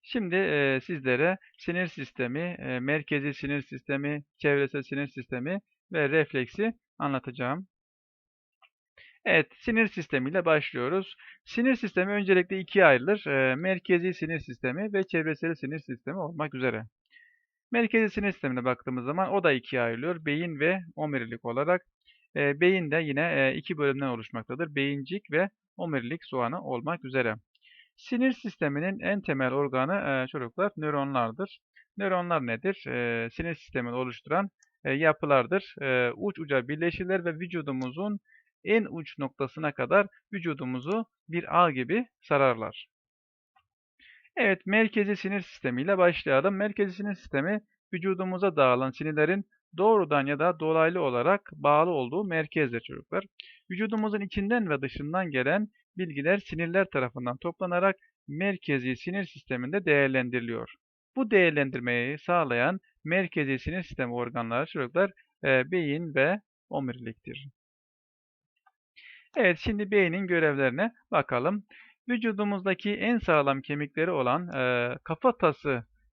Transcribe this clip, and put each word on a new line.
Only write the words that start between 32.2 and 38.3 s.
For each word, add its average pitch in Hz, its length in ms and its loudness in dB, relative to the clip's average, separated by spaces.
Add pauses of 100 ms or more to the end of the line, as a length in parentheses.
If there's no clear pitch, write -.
nedir? 139 400 -4
E, 117 420 -2
sinir 165 260 -6
sistemini 120 400 -6
oluşturan, 139 540 -2 (340)
e, 139 80 -2
yapılardır. 151 880 2
E, 127 340 2
uç 190 240 -6
uca 139 280 0
birleşirler 170 580 -2
ve 170 80 -2
vücudumuzun 160 840 -4 (440)